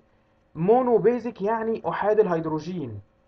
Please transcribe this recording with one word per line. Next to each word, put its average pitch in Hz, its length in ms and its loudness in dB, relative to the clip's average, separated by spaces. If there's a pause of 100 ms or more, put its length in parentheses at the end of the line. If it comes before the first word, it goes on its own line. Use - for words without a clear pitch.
(560)
مونو 233 420 4
بيزك 220 440 0
يعني 220 480 -4
احادي 208 320 2
الهيدروجين، 156 800 -4 (260)